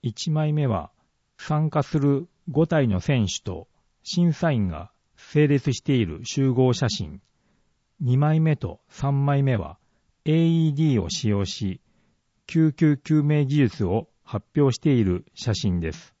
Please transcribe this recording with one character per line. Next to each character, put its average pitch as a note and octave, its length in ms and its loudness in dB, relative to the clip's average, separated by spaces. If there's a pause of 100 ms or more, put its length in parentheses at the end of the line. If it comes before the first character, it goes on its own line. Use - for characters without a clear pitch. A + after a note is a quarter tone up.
一 B2 260 -6
枚 D3+ 240 0
目 D3 140 0
は、 F2+ 240 -4 (460)
参 D#3 320 -2
加 D3 120 -2
す - 160 -4
る C#3 300 0 (240)
五 D#3 160 2
体 D3 200 2
の F#2+ 120 0
選 B2 280 0
手 - 140 -8
と E2 260 -12 (360)
審 F3 300 0
査 E3 180 -2
員 G#2+ 160 0
が D#2+ 240 -8 (240)
整 D3+ 320 2
列 C#3 260 2
し - 80 -6
て C#3+ 120 0
い A#2 120 2
る D#2+ 200 -10
集 C3+ 260 0
合 B2 220 4
写 A#2+ 160 0
真。 D#2 320 -8 (800)
二 B2+ 180 0
枚 D3+ 240 2
目 D#3+ 160 2
と - 320 -10
三 C#3 360 -2
枚 C#3+ 180 2
目 C3+ 120 2
は、 D#2+ 240 -8 (460)
エ D#3 60 0
ー E3 360 2
イ - 20 2
ー C#3+ 40 -2
デ D3 100 0
ィ D3+ 120 2
ー G2+ 60 2
を F2 80 -6
使 - 200 -2
用 G2+ 160 0
し、 F#2+ 360 -8 (680)
救 D#3+ 260 2
急 D3+ 240 2
救 D3+ 260 0
命 D3 220 2
技 C3+ 100 -2
術 B2 300 2
を F2+ 240 -2 (140)
発 - 220 -8 (120)
表 C#3 160 4
し - 40 -4
て D3+ 140 0
い A#2+ 120 4
る F2+ 220 0 (100)
写 - 200 -4
真 F2+ 240 -2
で E2 140 -4
す。 - 260 -18